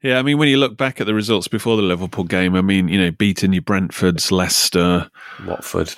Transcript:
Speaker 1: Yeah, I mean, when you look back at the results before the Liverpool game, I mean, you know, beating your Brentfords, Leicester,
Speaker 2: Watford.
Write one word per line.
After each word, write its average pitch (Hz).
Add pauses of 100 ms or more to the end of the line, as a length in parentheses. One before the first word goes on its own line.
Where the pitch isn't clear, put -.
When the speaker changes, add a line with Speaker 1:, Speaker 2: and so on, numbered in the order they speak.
Speaker 1:
Yeah, 127
I -
mean, 143
when 151
you 139
look 123
back 131
at 101
the 107
results 107
before 113
the 107
Liverpool 90
game, 92
I 92
mean, 95
you 98
know, 90
beating 95
your 90
Brentfords, 92
Leicester, 87 (380)
Speaker 2:
Watford. -